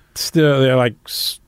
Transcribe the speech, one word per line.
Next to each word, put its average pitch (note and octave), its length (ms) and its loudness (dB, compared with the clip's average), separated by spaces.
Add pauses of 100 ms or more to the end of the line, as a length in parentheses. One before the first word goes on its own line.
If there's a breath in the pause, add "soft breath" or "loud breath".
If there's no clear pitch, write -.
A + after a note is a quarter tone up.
(140)
still, D3 460 0
they're B2+ 160 2
like B2 180 0 (120)
s-, - 420 -8